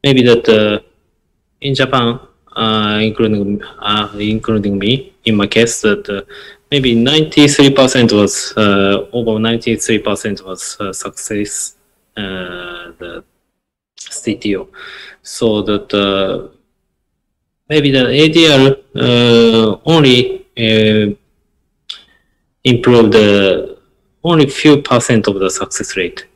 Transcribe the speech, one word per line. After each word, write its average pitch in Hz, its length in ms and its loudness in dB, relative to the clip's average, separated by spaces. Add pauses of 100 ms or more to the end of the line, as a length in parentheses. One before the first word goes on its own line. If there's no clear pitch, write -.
Maybe 131 180 4
that, 117 260 4
uh, 107 320 2 (800)
in 139 140 -4
Japan, 127 460 -2 (340)
uh, 107 480 -2
including, 107 600 -4
uh, 104 560 -6
including 104 600 -4
me, 113 360 -4 (100)
in 110 120 0
my 101 100 -2
case, 117 360 0
that, 107 260 -2
uh, 98 140 -8 (480)
maybe 131 240 0
ninety-three 143 760 2
percent 127 420 2
was, - 440 0
uh, 101 560 0
over 113 260 -2
ninety-three 113 600 -2
percent 101 440 -6
was, - 380 -14
uh, 98 100 -8
success, - 840 -10 (400)
uh, 87 840 -14
the 87 240 -16 (760)
C - 380 -10
T 101 200 -6
O. 98 120 -12 (540)
So 107 400 -4
that, 104 300 -4
uh, 98 560 -2 (1200)
maybe 147 220 2
the 131 180 2
A 147 220 4
D 160 200 4
R, 135 260 4 (200)
uh, 117 880 4
only, 139 600 2 (100)
uh, 107 580 0 (1500)
improve 120 480 4
the 101 680 2 (460)
only 156 240 4
few 143 320 4
percent 120 480 0
of 98 100 -2
the 92 120 -2
success - 460 -10
rate 90 400 -8